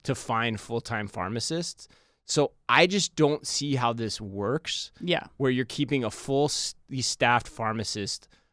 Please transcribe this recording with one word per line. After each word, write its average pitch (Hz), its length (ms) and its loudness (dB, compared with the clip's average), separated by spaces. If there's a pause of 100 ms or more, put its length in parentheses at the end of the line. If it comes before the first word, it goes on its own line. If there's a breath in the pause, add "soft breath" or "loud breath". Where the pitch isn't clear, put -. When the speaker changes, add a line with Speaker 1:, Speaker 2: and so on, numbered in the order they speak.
Speaker 1:
to 139 100 0
find 113 460 0
full-time 113 480 -4
pharmacists. 117 800 -6 (380)
So - 260 2 (160)
I 143 200 8
just 185 280 0
don't 151 320 4
see 143 280 -2
how 120 180 2
this 113 260 -4
works. 101 800 -4
Speaker 2:
Yeah. 170 280 -2 (100)
Speaker 1:
Where 135 140 2
you're 127 120 0
keeping 131 400 -2
a 107 80 -2
full 139 340 0
s-, - 300 -4 (240)
staffed 120 480 2
pharmacist, 110 800 -4 (260)